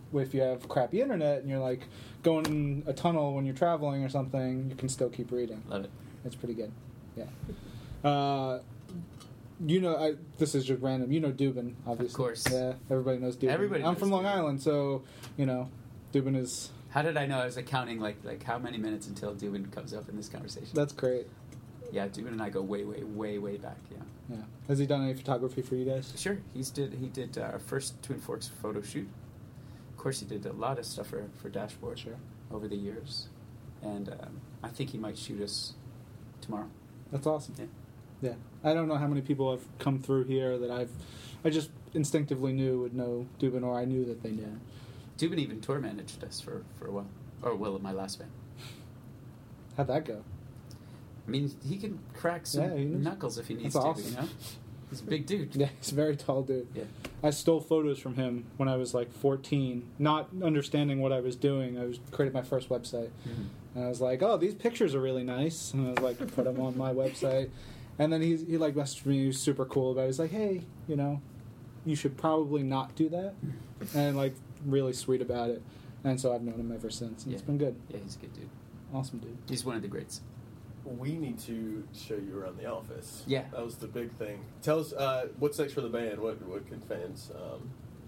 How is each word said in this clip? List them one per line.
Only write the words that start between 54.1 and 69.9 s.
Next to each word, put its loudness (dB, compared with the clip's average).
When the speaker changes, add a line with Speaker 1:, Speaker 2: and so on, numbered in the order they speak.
Speaker 2:
you -4
know? 0
He's -8
a -10
big 0
dude. 0
Speaker 1:
<laughs> -
Yeah, 6
he's -4
a 0
very 6
tall 2
dude. 0
Speaker 2:
Yeah. -4
Speaker 1:
I 8
stole 6
photos 4
from -4
him 2
when 4
I 6
was, 2
like, 2
fourteen, 2
not 6
understanding 4
what 4
I 4
was 0
doing. 4
I -2
was, -4
created 4
my 2
first 0
website. 0
Speaker 2:
Mm-hmm. -4
Speaker 1:
And 0
I 0
was -2
like, 4
"Oh, 8
these 4
pictures 4
are 4
really 2
nice." 0
And 4
I 2
was 2
like, 0
"Put 4
'em 2
on 0
my 2
website." 2
And 6
then 4
he, 6
he, 0
like, 4
messaged -2
me, 6
he 4
was 0
super 4
cool 4